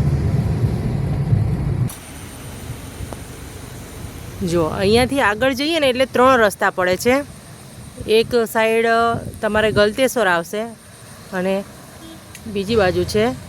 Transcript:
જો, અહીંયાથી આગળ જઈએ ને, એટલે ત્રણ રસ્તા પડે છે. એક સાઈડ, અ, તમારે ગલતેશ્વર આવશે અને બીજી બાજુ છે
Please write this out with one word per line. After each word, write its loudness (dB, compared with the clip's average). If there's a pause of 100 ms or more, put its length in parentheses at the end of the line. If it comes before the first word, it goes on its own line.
(4000)
જો, 2
અહીંયાથી 2
આગળ 2
જઈએ 0
ને, 2
એટલે 2
ત્રણ 4
રસ્તા 4
પડે 0
છે. 2 (840)
એક 2 (180)
સાઈડ, 2
અ, 2 (220)
તમારે 2
ગલતેશ્વર 2
આવશે 0 (720)
અને -2 (920)
બીજી -2
બાજુ 4
છે 2 (200)